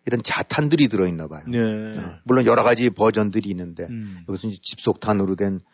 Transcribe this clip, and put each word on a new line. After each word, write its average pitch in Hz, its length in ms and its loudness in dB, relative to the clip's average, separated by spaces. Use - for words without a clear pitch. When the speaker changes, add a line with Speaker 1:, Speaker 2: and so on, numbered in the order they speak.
Speaker 1:
이런 117 180 -2
자탄들이 147 640 2
들어있나 90 400 -2
봐요. 76 200 -14
Speaker 2:
네. 120 120 -2
Speaker 1:
어, 110 640 -4
물론 123 240 4
여러 117 160 6
가지 120 260 4
버전들이 107 600 2
있는데 87 360 -8
Speaker 2:
음. 101 380 -12
Speaker 1:
이것은 98 260 -6
이제 95 120 -10
집속탄으로 98 720 0
된 98 240 -2